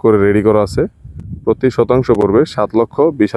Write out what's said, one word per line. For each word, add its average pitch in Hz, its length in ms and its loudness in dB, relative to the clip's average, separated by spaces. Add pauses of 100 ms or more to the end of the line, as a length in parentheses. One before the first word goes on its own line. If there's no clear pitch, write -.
করে 110 220 4
রেডি 101 220 2
করা 107 200 2
আছে, 127 160 -4 (640)
প্রতি 113 320 0
শতাংশ 123 300 0 (140)
পড়বে 104 200 2 (140)
সাত 107 240 -4
লক্ষ 113 180 -2 (220)
বিশ 107 180 0